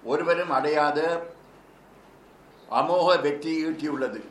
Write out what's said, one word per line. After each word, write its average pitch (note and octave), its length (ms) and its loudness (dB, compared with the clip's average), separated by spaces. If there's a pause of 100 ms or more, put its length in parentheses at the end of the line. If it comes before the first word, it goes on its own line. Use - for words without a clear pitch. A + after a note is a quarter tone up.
ஒருவரும் E3+ 460 0
அடையாத D3 760 2 (1400)
அமோக E3+ 500 2
வெற்றி D#3+ 460 -2
ஈட்டியுள்ளது. C3 640 -4